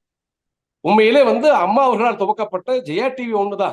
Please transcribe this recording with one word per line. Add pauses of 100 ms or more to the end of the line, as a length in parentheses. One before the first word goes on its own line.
(800)
உண்மையிலே
வந்து
அம்மா
அவர்களால்
துவக்கப்பட்ட (100)
ஜெயா
டி
வி
ஒண்ணுதான்.